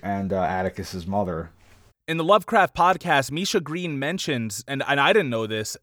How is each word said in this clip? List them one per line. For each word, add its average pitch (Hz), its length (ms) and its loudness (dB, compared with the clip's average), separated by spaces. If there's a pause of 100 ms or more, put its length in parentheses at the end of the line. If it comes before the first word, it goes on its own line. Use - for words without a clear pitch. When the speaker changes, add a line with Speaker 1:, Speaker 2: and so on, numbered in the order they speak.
Speaker 1:
and, 98 280 -4
uh, 95 120 0
Atticus's 92 640 -4
mother. 90 420 -2 (580)
Speaker 2:
In 160 100 -4
the 165 60 -2
Lovecraft 190 520 4
podcast, 170 560 2
Misha 190 280 -2
Green 156 380 -4
mentions, 139 680 -4
and, 135 200 -4
and 143 120 2
I 147 120 6
didn't 180 200 2
know 113 160 -2
this, 107 360 -6